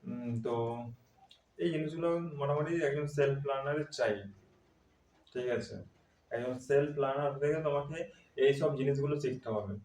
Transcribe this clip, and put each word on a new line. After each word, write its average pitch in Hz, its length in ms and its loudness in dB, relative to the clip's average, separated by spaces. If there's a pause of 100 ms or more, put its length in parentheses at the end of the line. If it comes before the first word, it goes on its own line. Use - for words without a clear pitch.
উম, 120 280 -6 (140)
তো 120 100 0 (1080)
এই 175 120 2
জিনিসগুলো 160 340 -2 (320)
মোটামুটি 147 320 0 (160)
একজন 147 180 0 (100)
সেলফ 139 220 4 (120)
লার্নারের 143 460 -2
চাই, 110 180 2 (1160)
ঠিক 123 240 -4
আছে? 110 200 -4 (580)
একজন 123 200 -2 (140)
সেলফ 143 240 6 (100)
লার্নার 139 400 0
থেকে 151 140 4 (100)
তোমাকে 147 320 -2 (440)
এই 139 180 8
সব 156 100 4 (100)
জিনিসগুলো 139 420 2
শিখতে 123 340 -4
হবে। 98 180 -4 (100)